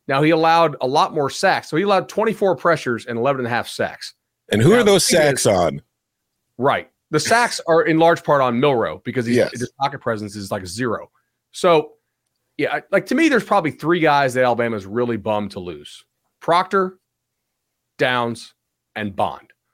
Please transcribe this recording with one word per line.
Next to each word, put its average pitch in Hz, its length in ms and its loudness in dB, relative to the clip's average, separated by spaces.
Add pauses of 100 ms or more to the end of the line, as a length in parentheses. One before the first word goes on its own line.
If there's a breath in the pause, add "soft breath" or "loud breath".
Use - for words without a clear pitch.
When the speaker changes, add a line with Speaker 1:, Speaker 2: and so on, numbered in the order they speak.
Speaker 1:
Now, 139 160 0
he 156 80 4
allowed 160 500 2
a 127 80 -4
lot 156 260 0
more 143 160 -2
sacks. 165 380 -2
So 151 80 -6
he 185 80 0
allowed 196 240 0
twenty-four 214 480 -2
pressures 139 500 -2
and 120 100 -8
eleven 131 240 -2
and 120 60 -4
a 117 40 -6
half 117 180 -4
sacks. - 460 -8 (360)
Speaker 2:
And 104 100 0
who 135 100 6
Speaker 1:
Now, 240 100 6
Speaker 2:
are - 20 2
those 202 240 4
Speaker 1:
the 175 100 2
thing 151 120 4
Speaker 2:
sacks 131 140 0
Speaker 1:
is - 40 -2
Speaker 2:
on? 87 360 2 (760)
Speaker 1:
Right. 120 320 -2 (200)
The 151 100 0
sacks 233 480 0
are 165 140 4
in 160 160 2
large 165 260 4
part 143 180 2
on 120 160 0
Milroe 113 460 0
because 123 200 -4
he's, 120 120 0
Speaker 2:
Yes. 107 160 2
Speaker 1:
his 120 180 -8 (100)
pocket 139 200 -4
presence 104 340 -6
is, 101 160 -12
like, 98 160 -6
zero. 101 440 -6 (420)
So, 175 400 2 (640)
yeah, 143 160 -2
I, 151 160 -6
like, 196 160 0
to 247 80 -4
me, 320 140 2
there's 240 160 2
probably 180 260 0
three 165 300 -2
guys 143 340 2
that 127 100 2
Alabama's 117 400 0
really 117 320 -4
bummed 104 360 -4
to 101 80 -12
lose. 82 440 -16 (360)
Proctor, 185 580 0 (960)
Downs, 123 580 -2 (420)
and 104 180 -8
Bond. 95 380 -6 (220)